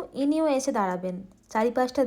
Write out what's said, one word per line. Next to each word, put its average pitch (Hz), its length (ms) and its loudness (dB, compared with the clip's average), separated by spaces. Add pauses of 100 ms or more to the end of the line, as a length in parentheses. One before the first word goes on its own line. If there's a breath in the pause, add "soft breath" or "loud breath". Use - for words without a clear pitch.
(240)
ইনিও 311 220 2 (120)
এসে 269 140 -2
দাঁড়াবেন। 185 440 -2 (340)
চারিপাশটা 247 580 0